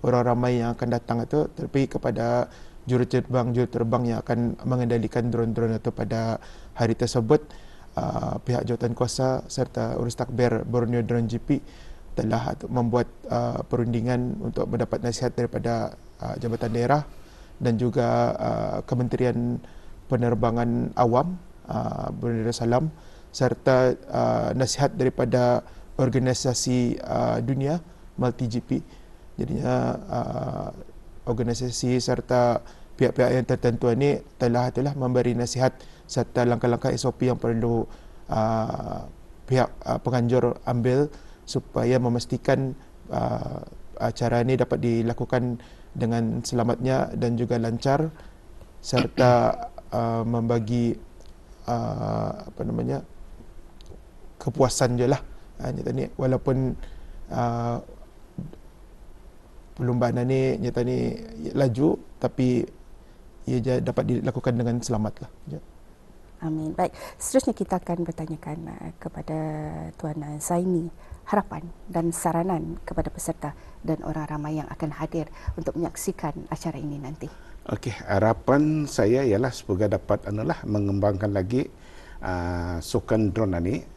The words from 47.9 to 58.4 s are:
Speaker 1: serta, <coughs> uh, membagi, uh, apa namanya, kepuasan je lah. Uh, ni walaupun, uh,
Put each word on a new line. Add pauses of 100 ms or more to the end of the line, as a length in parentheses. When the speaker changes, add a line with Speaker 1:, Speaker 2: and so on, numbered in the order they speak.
Speaker 1:
serta,
<coughs>
uh,
membagi, (720)
uh,
apa
namanya, (1400)
kepuasan
je
lah. (360)
Uh,
ni (160)
walaupun, (560)
uh, (1900)